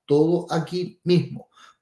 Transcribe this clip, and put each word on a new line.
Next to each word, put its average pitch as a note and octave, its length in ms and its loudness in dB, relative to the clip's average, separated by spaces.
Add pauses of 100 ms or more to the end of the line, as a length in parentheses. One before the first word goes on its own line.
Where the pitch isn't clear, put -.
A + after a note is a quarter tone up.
todo E3 460 2
aquí E3+ 520 -6
mismo. - 460 0 (320)